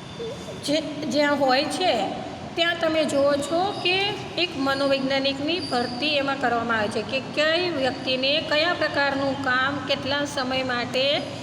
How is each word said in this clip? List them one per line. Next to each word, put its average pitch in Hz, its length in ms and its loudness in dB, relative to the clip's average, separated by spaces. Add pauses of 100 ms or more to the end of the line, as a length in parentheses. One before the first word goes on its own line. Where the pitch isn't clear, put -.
(640)
જે, 294 160 0 (300)
જ્યાં 285 300 2
હોય 269 300 4
છે 359 240 2 (600)
ત્યાં 339 280 2
તમે 320 240 2
જુઓ 285 360 4
છો 330 200 0 (200)
કે 359 180 2 (380)
એક 339 220 -2
મનોવૈજ્ઞાનિકની 269 1080 0
ભરતી 247 520 -2
એમાં 277 240 0
કરવામાં 233 400 0
આવે 208 240 -2
છે - 0 -
કે 262 160 -2 (140)
કઈ 320 400 2
વ્યક્તિને 262 580 0 (160)
કયા 311 260 2
પ્રકારનું 277 680 0
કામ 262 420 0
કેટલા 277 420 0
સમય 262 360 -2
માટે 247 420 0 (360)